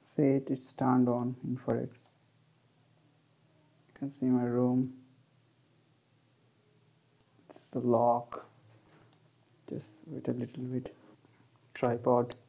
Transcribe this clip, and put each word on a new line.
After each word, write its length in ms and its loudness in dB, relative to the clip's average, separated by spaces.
See 200 -2
it, 280 2
it's 240 -2
turned 340 4
on, 340 -2
infrared. 460 -2
You 60 -20
can 160 -8
see 160 -2
my 180 4
room. 480 2
This 80 -16
is 140 -16
the 100 -4
lock. 640 2
Just 400 -10
wait 200 -8
a 40 -2
little 320 -8
bit. 300 -6
Tripod. 640 2